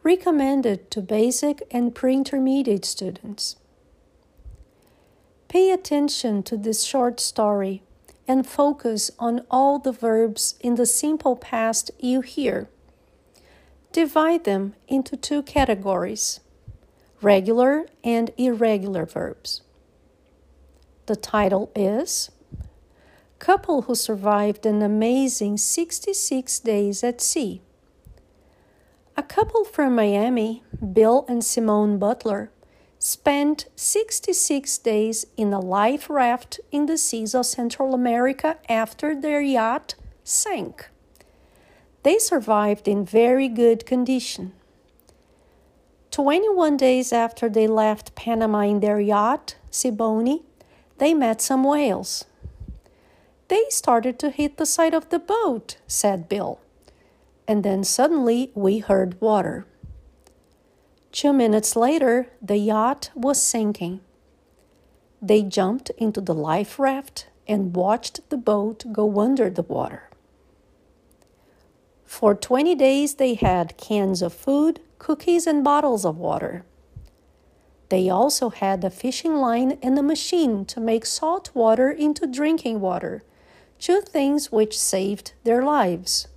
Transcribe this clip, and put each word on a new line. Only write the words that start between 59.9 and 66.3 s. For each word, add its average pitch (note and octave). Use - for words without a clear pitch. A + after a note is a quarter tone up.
Two C#4+
minutes A3
later, B3
the G#3
yacht G#3+
was C4
sinking. G#3
They G#3+
jumped G3+
into G#3+
the E3+